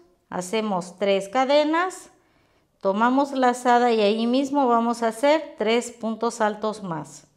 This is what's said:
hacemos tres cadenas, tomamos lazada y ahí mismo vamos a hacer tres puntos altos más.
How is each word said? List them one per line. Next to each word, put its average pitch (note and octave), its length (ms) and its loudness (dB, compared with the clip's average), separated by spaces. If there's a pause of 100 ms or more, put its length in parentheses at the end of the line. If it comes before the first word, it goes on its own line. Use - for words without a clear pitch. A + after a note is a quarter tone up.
(300)
hacemos F3+ 680 -6
tres G3 320 0
cadenas, D4+ 800 0 (720)
tomamos B3 500 2
lazada B3 640 2
y A3 80 2
ahí A3 260 2
mismo C4+ 400 0
vamos A#3 340 0
a A3+ 60 0
hacer D4 500 0
tres A#3 360 0
puntos A3+ 480 -4
altos G#3 420 -2
más. D#3+ 420 -10 (120)